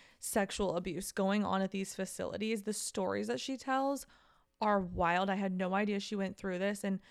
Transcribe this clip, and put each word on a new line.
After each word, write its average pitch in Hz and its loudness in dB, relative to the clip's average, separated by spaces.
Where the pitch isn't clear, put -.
sexual 196 0
abuse 180 -4
going 202 2
on 190 2
at 190 0
these 196 -4
facilities. 202 -4
The 214 -4
stories 202 -2
that 240 -2
she 269 -4
tells 269 0
are 208 6
wild. 180 2
I 190 2
had 196 0
no 185 0
idea 208 2
she 208 -4
went 196 -2
through 180 -2
this, 202 0
and 190 0